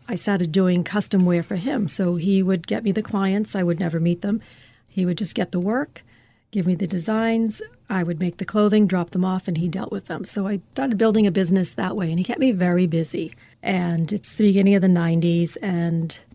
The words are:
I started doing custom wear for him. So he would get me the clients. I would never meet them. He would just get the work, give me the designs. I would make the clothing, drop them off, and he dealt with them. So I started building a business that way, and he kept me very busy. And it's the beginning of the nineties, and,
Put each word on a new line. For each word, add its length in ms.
I 80
started 340
doing 320
custom 420
wear 200
for 100
him. 320
So 300
he 260
would 240
get 160
me 80
the 120
clients. 520
I 80
would 160
never 220
meet 220
them. 180
He 160
would 120
just 180
get 160
the 80
work, 420
give 160
me 80
the 140
designs. 760
I 140
would 160
make 200
the 60
clothing, 440
drop 220
them 140
off, 220
and 100
he 120
dealt 240
with 140
them. 180
So 240
I 120
started 260
building 300
a 20
business 400
that 240
way, 160
and 80
he 60
kept 160
me 100
very 380
busy. 440
And 500
it's 220
the 100
beginning 300
of 80
the 60
nineties, 680
and, 600